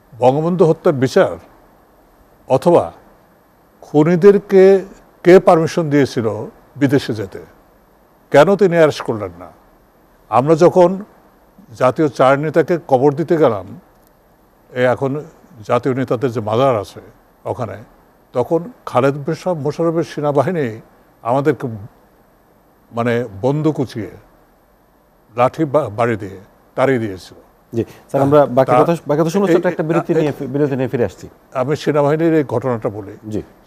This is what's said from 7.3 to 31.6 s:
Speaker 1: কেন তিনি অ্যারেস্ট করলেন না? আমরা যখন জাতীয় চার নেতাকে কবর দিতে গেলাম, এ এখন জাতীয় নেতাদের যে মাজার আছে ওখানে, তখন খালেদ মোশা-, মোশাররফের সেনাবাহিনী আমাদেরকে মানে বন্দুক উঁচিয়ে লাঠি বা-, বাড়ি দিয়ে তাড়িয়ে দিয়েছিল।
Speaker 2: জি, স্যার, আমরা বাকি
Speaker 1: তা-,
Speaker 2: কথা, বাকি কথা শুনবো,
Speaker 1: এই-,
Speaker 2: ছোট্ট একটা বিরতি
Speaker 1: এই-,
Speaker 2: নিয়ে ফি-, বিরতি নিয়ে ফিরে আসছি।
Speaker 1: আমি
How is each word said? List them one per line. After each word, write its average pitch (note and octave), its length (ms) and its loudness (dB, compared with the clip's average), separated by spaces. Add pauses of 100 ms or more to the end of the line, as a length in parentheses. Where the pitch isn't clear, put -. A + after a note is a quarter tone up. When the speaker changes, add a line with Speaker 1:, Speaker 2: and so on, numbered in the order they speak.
Speaker 1:
কেন G3 260 6
তিনি F3 200 2
অ্যারেস্ট D#3 240 2
করলেন G#2 380 -8
না? F2 80 -18 (840)
আমরা C3 260 2
যখন F3+ 500 4 (760)
জাতীয় C3 300 0
চার C#3 300 2
নেতাকে D#3 400 -2 (100)
কবর C#3 240 2
দিতে D#3+ 240 -2
গেলাম, A2 440 -2 (920)
এ B2 120 -2
এখন C3 400 -2 (420)
জাতীয় B2 280 -2
নেতাদের B2+ 360 -4
যে A2+ 100 -6
মাজার A2+ 380 0
আছে - 220 -10 (440)
ওখানে, G#2+ 320 -10 (560)
তখন E3 380 -4 (160)
খালেদ C3+ 300 0
মোশা-, D#3+ 380 -8
মোশাররফের D#3+ 500 -4
সেনাবাহিনী C#3+ 760 -4 (420)
আমাদেরকে C#3 460 -2 (1200)
মানে A#2 320 -2 (160)
বন্দুক D3+ 400 -2
উঁচিয়ে G#2+ 300 -8 (1300)
লাঠি B2+ 280 0
বা-, C#3 260 -2
বাড়ি A#2 260 -2
দিয়ে F#2+ 220 -14 (360)
তাড়িয়ে C3 240 0
দিয়েছিল। G2 380 -10 (400)
Speaker 2:
জি, A2+ 80 -2 (240)
স্যার, C3+ 140 -2
আমরা C#3 240 4
বাকি B2 260 0
Speaker 1:
তা-, B2+ 100 4
Speaker 2:
কথা, E3 140 0 (100)
বাকি D3 140 0
কথা D#3+ 100 -2
শুনবো, G3 160 0
Speaker 1:
এই-, E3 80 2
Speaker 2:
ছোট্ট F3+ 120 0
একটা F3 160 -2
বিরতি D#3+ 300 -2
Speaker 1:
এই-, D#3+ 80 2
Speaker 2:
নিয়ে D3 180 -2
ফি-, C#3 100 -8
বিরতি C#3 280 -2
নিয়ে B2+ 120 -4
ফিরে A#2+ 160 -2
আসছি। F#2+ 240 -10 (260)
Speaker 1:
আমি C3 220 -4